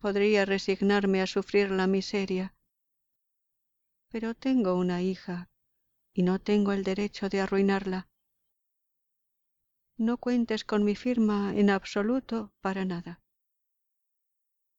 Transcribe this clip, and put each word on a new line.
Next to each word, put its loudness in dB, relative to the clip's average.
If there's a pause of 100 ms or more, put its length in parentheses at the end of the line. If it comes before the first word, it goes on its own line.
podría 2
resignarme 2
a -2
sufrir 0
la 0
miseria, -2 (1600)
pero -6
tengo 2
una 0
hija -6 (640)
y 0
no 2
tengo 2
el -2
derecho -4
de -2
arruinarla. 0 (1900)
No 0
cuentes -2
con 0
mi 0
firma 0
en 4
absoluto -2
para -4
nada". -8 (1600)